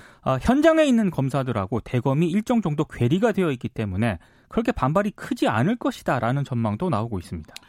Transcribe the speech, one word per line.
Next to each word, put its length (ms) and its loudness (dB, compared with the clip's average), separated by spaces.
어, 180 0
현장에 420 4
있는 260 2
검사들하고 720 -2
대검이 480 0
일정 320 0
정도 220 -2
괴리가 480 2
되어 200 0
있기 180 -6
때문에 500 -2
그렇게 220 -2
반발이 400 0
크지 360 -4
않을 280 2
것이다라는 720 -2
전망도 440 -2
나오고 300 -2
있습니다. 340 -12